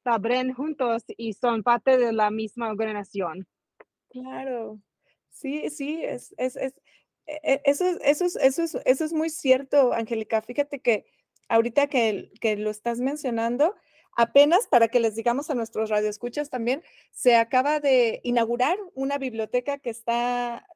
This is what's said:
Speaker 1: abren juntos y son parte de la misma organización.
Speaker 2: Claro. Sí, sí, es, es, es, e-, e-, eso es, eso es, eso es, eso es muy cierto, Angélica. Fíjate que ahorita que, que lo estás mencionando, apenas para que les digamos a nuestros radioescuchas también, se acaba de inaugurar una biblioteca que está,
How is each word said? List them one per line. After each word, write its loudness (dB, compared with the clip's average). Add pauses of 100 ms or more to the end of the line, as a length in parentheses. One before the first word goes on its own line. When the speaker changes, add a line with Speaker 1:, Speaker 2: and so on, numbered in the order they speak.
Speaker 1:
abren 0
juntos -2 (120)
y -6
son -2
parte 2
de 2
la 2
misma -6
organización. -6 (640)
Speaker 2:
Claro. -10 (500)
Sí, -6
sí, -8
es, -8
es, -4
es, -6 (520)
e-, -10 (140)
e-, -8
eso 2
es, -2
eso 2
es, -2
eso 2
es, -4 (100)
eso 2
es -6
muy -2
cierto, 2
Angélica. -2
Fíjate -4
que 0 (420)
ahorita 2
que, 0 (100)
que 0
lo -4
estás -6
mencionando, 0 (420)
apenas 4
para 4
que 2
les 0
digamos -2
a -2
nuestros -4
radioescuchas -2
también, -4 (300)
se 4
acaba 2
de 2
inaugurar 0 (180)
una -2
biblioteca -4
que -8
está, -4